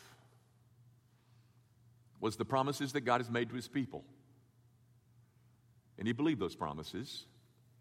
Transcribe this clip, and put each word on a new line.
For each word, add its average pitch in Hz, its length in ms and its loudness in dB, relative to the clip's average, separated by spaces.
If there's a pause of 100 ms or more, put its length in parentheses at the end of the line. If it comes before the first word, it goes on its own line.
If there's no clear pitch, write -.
(2250)
was 107 180 0
the 110 100 0
promises 135 460 2
that 143 100 0
God 120 180 4
has 117 80 -4
made 117 220 0
to 120 60 -6
his 120 120 -8
people. 120 360 -4 (1900)
And 98 80 -2
he 117 80 4
believed 143 260 2
those 87 160 0
promises. 78 680 -6 (540)